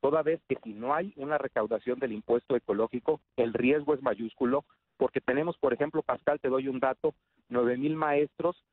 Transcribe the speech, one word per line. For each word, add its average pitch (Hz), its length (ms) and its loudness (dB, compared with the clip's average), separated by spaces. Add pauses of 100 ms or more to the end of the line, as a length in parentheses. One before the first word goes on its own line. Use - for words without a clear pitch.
toda 151 220 2
vez 160 260 0
que 135 140 -2
si 113 120 -12
no 120 200 -4
hay 185 220 -4
una 143 220 -4
recaudación 117 600 -2
del 127 140 -4
impuesto 117 420 0
ecológico, 113 680 0 (160)
el 117 160 0
riesgo 143 420 2
es 135 80 -6
mayúsculo, 120 640 -2 (320)
porque - 240 0
tenemos, 156 380 -2
por 135 140 2
ejemplo, 151 300 -2
Pascal, 147 380 -2
te 139 80 -2
doy 135 200 0
un 131 120 -4
dato, 135 340 0 (340)
nueve 123 280 2
mil 151 200 0
maestros 156 600 0 (160)